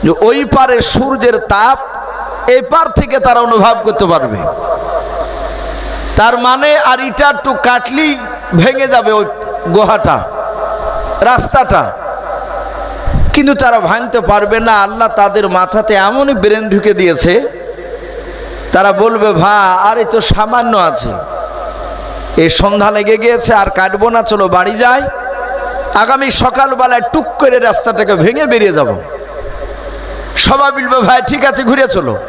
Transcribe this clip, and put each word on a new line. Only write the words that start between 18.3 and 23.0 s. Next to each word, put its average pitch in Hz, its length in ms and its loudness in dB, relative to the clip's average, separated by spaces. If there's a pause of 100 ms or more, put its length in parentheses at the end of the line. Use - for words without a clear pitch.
তারা 196 200 4
বলবে, 214 420 2
"ভা, 190 240 2 (160)
আর 202 240 2
এই 226 80 0
তো 220 160 0
সামান্য 226 560 0
আছে, 160 340 0 (1300)
এই 160 120 4
সন্ধ্যা 202 420 2
লেগে 208 260 2